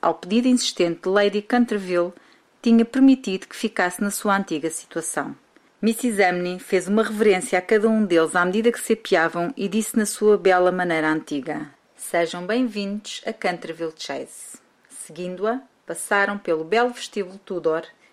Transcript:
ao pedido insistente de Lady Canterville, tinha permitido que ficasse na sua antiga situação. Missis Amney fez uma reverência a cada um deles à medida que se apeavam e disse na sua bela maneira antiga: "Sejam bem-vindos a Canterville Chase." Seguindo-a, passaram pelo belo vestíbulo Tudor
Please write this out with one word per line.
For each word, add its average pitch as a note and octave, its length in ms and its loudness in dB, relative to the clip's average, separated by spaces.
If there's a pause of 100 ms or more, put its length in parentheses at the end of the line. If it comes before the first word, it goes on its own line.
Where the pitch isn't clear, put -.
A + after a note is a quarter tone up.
ao - 140 0
pedido A#3 340 0
insistente F3 540 0
de F#3 80 -4
Lady G3+ 320 2
Canterville, G3 720 0 (480)
tinha A#3 240 6
permitido C4 600 4
que - 80 -20
ficasse F#3 460 -4
na G3+ 100 -2
sua G3+ 240 0
antiga E3 360 -2
situação. - 640 -8 (460)
Missis A3+ 360 0
Amney F3+ 400 0
fez F#3 300 -2
uma G#3+ 140 2
reverência G#3 560 2
a - 20 -2
cada G#3+ 260 2
um A3 160 2
deles E3 320 2
à F3+ 120 4
medida A3 260 2
que - 80 -6
se - 140 0
apeavam F3 640 0
e G3 100 -4
disse G#3+ 260 -2
na G#3+ 120 2
sua G#3+ 320 4
bela F3+ 340 4
maneira E3 380 0
antiga: D3+ 600 -6 (240)
"Sejam F3 520 -4
bem-vindos G#3 800 -4
a A3 80 -4
Canterville E3 600 -6
Chase." - 640 -12 (300)
Seguindo-a, F3+ 720 -8 (260)
passaram G3+ 520 -2
pelo D#3+ 260 -2
belo A3+ 240 2
vestíbulo G3 560 -10
Tudor E3 400 -2 (280)